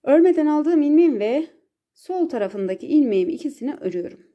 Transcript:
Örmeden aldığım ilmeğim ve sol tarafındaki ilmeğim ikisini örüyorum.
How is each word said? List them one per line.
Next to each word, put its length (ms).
Örmeden 420
aldığım 360
ilmeğim 380
ve 260
sol 340
tarafındaki 580
ilmeğim 420
ikisini 460
örüyorum. 460